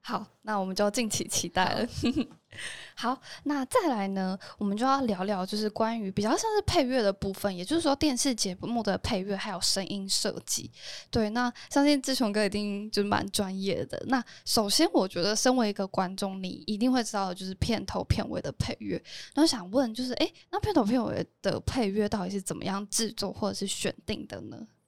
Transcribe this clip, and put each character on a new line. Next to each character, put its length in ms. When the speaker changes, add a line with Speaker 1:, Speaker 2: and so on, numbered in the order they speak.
Speaker 1:
好， 240
那 160
我 60
们 100
就 160
敬 180
请 200
期 200
待 160
了。 220
Speaker 2:
好。 460
Speaker 1:
<laughs> 40
好， 240
那 200
再 240
来 200
呢， 300
我 60
们 120
就 80
要 220
聊 180
聊 200
就 120
是 140
关 280
于 120
比 100
较 100
像 100
是 120
配 180
乐 180
的 80
部 220
分， 240
也 80
就 100
是 60
说 160
电 180
视 200
节 220
目 260
的 160
配 240
乐 120
还 160
有 100
声 260
音 200
设 380
计。 260
对， 200
那 220
相 140
信 180
志 120
雄 160
哥 140
一 60
定 400
就 120
蛮 280
专 280
业 280
的。 200
那 160
首 240
先 240
我 160
觉 140
得 120
身 220
为 140
一 20
个 140
观 280
众， 280
你 240
一 100
定 160
会 100
知 120
道 160
的 40
就 120
是 80
片 320
头 180
片 240
尾 140
的 100
配 280
乐。 220
那 120
想 240
问 240
就 100
是， 100
诶， 180
那 100
片 140
头 100
片 180
尾 240
的 200
配 280
乐 180
到 180
底 60
是 120
怎 120
么 80
样 280
制 220
作 200
或 160
者 60
是 120
选 280
定 220
的 160
呢？ 260